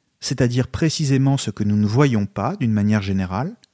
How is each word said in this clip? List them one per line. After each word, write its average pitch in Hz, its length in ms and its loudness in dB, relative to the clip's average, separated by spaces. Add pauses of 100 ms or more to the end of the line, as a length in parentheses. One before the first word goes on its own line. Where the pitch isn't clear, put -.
(220)
c'est-à-dire 123 480 0
précisément 139 640 0
ce 113 160 -4
que 104 140 -4
nous 104 100 2
ne 104 100 2
voyons 113 400 2
pas 113 300 -4
d'une 131 160 -2
manière 104 300 2
générale, 98 560 -4 (160)